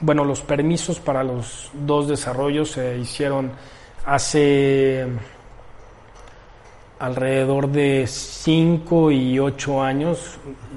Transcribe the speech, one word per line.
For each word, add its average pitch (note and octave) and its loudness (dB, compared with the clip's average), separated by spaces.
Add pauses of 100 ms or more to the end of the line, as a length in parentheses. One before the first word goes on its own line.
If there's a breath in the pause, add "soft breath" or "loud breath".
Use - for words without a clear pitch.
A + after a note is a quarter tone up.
bueno, D3+ 2
los C#3 -2
permisos D#3+ -2
para C3+ -2
los B2 -8
dos C#3+ 0
desarrollos C#3+ -2
se B2+ -4
hicieron C3+ -4 (540 loud breath)
hace C#3 2 (1900 loud breath)
alrededor C3+ 0
de C#3 2
cinco D#3+ 2
y B2+ 2
ocho C#3 0
años, D3 -2 (400)